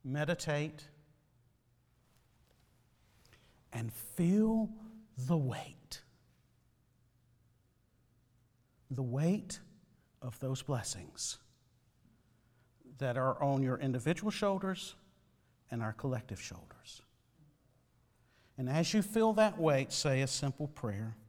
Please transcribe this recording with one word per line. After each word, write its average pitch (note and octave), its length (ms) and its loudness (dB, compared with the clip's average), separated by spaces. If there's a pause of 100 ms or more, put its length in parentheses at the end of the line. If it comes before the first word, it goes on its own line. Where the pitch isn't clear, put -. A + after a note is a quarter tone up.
meditate, D3+ 840 2 (2750)
and A2+ 220 -4
feel G#3+ 800 2 (460)
the C3 200 0
weight. - 640 -4 (3000)
The C3+ 120 -2
weight D3 580 0 (640)
of B2 180 -10
those C3 220 -4
blessings - 760 -6 (1600)
that B2+ 180 -2
are C3 260 2
on C#3 200 4
your B2+ 160 2
individual C#3+ 520 0
shoulders F#3+ 640 -2 (760)
and A#2 120 -4
our A2 100 -2
collective A#2+ 480 -6
shoulders. - 640 -16 (1500)
And B2+ 120 -4
as D#3+ 260 2
you G#3+ 80 6
feel A3 320 4
that G#3+ 240 4
weight, C#3 340 4
say C3+ 300 2
a C3+ 60 0
simple C#3+ 400 -2
prayer. A2 480 -6 (120)